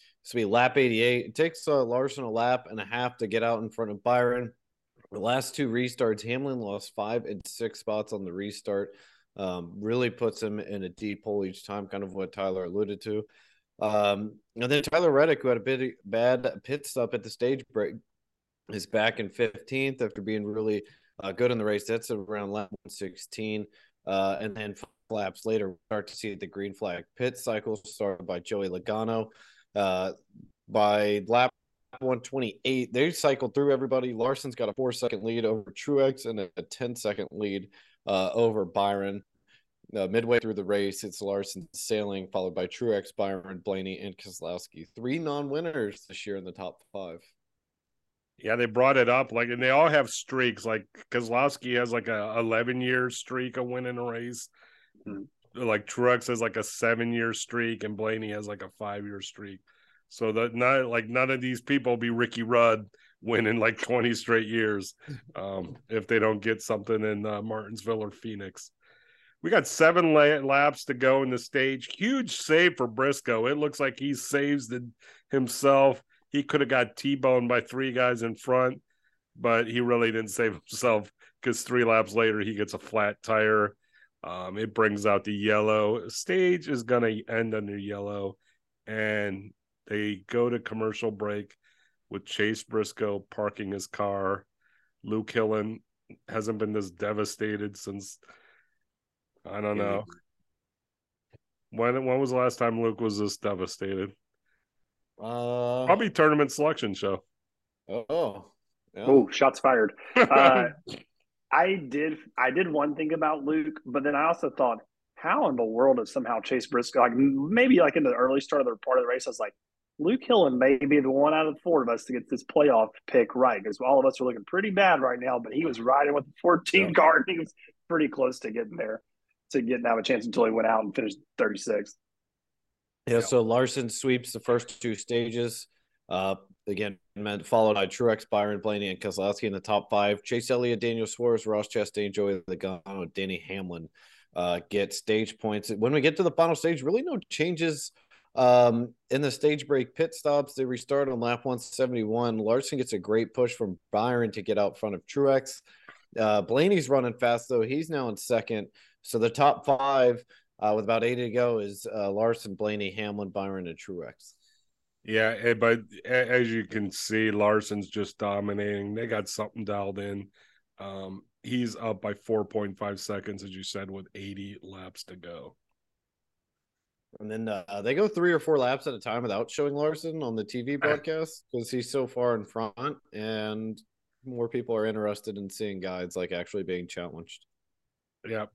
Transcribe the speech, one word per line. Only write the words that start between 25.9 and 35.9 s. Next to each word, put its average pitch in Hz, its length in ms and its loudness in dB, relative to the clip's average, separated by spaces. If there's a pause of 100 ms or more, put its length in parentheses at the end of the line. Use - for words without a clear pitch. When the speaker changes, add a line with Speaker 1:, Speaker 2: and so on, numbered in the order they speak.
Speaker 1:
to - 80 -18
see 104 180 -8
the 98 120 -10
green 98 280 -10
flag 90 300 -6 (120)
pit 123 220 -4
cycle 110 380 -4
started 95 500 -6
by 90 120 -6
Joey 98 300 -4
Logano. 110 600 -4 (460)
Uh, 95 380 0 (560)
by 104 580 2
lap 120 240 4 (500)
one 127 200 -2
twenty-eight, 127 720 -4
they 143 200 2
cycled 143 420 0
through 143 180 4
everybody. 127 400 0
Larson's 123 440 -4
got 113 120 -2
a 101 60 -4
four-second 120 480 -4
lead 113 220 -2
over 107 280 -2
Truex 135 540 0